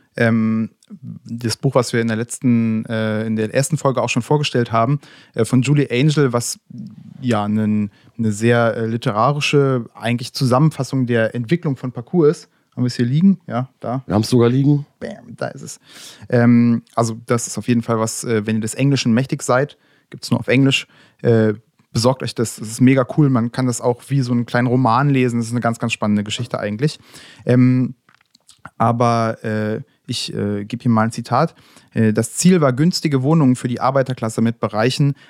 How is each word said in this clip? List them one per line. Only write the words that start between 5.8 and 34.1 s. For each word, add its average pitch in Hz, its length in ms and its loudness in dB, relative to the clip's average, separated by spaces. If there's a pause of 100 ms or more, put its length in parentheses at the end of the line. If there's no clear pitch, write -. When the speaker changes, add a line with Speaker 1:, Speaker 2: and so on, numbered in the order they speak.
Speaker 1:
Angel, 139 440 2
was - 240 -4 (640)
ja 107 260 0
nen-, 107 420 0 (280)
eine 113 120 -2
sehr, 117 460 2
äh, 113 100 -4
literarische 131 1080 0
eigentlich 120 400 -4
Zusammenfassung 131 720 0
der 113 280 0
Entwicklung 135 440 -2
von 127 140 -8
Parcours 147 360 0
ist. - 200 -2 (280)
Haben 123 60 -2
wir 123 60 2
es 120 80 -4
hier 120 100 0
liegen? 165 400 4
Ja, 123 240 -6 (100)
da. 120 240 -6
Speaker 2:
Wir 87 100 -2
haben's 110 140 2
sogar 120 220 4
liegen. 139 340 2 (160)
Speaker 1:
Bam, - 340 -14
da - 120 -6
ist - 160 -12
es. - 180 -16 (480)
Ähm, 120 540 4 (120)
also 113 300 -2
das 120 220 -2
ist - 100 -12
auf 107 100 -8
jeden 120 140 2
Fall 113 180 -2
was, 110 260 -4
äh, 110 220 -2
wenn 110 100 -2
ihr 110 60 -2
des 113 120 -6
Englischen 131 400 2
mächtig 135 280 -2
seid, 135 360 0 (320)
gibt's - 200 -14
nur - 100 0
auf - 80 -8
Englisch, 135 380 2 (360)
äh, 110 320 2 (400)
besorgt 123 280 0
euch 127 120 -8
das, - 220 -4
das 110 120 -12
ist 113 140 -12
mega 131 240 4 (100)
cool, 147 140 4
man 117 200 0
kann 127 160 -4
das 120 140 -4
auch 123 280 -2
wie 139 120 0
so 123 120 -2
einen 120 120 0
kleinen 123 220 0
Roman 127 420 2
lesen, 127 300 2
das 113 80 -4
ist 117 60 -8
eine 123 100 -2
ganz, 117 160 -2
ganz 113 160 -4
spannende 104 280 0
Geschichte 107 360 -8
eigentlich. 107 400 -4 (480)
Ähm, 127 480 4 (840)
aber, 117 640 0
äh, 107 380 -4 (260)
ich, - 280 -8
äh, 104 300 -4
gebe 110 180 -10
hier 120 80 2
mal 110 120 4
ein 113 100 0
Zitat. 123 420 -2 (400)
Äh, 110 180 2
„Das 113 220 -2
Ziel 180 260 4
war, 135 120 4
günstige 143 500 0
Wohnungen 139 340 4
für - 120 -8
die 120 120 -6
Arbeiterklasse 127 600 -2